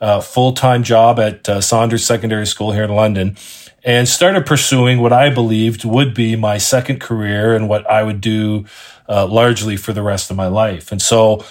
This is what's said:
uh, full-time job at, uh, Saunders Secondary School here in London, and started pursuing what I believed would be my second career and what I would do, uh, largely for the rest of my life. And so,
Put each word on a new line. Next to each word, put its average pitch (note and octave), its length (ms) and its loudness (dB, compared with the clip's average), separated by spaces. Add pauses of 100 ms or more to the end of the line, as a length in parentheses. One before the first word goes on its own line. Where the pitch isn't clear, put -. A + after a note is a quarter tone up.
uh, G#2 180 0
full-time B2+ 640 0
job A2+ 380 4
at, G#2+ 280 -2
uh, G2+ 140 -2
Saunders A2+ 420 0
Secondary A2 440 -2
School G#2+ 240 -6
here G#2+ 140 -2
in G#2 100 -4
London, G2 420 0 (460)
and A#2+ 260 2
started F3+ 380 2
pursuing B2+ 540 2
what A#2+ 120 4
I C#3 160 4
believed A2+ 560 0
would A#2+ 300 0
be A2+ 200 0
my G#2+ 220 -2
second B2+ 420 -2
career G#2+ 560 -2
and G#2+ 140 -2
what G#2 180 -2
I G#2+ 140 2
would G#2+ 200 -4
do, G#2+ 440 -2 (440)
uh, G2+ 160 0
largely A2 520 0
for G#2+ 160 -8
the G#2 80 -6
rest G2+ 280 -4
of G2+ 60 -8
my F#2+ 120 -4
life. F#2 440 -4
And G2 100 -6
so, A2 500 2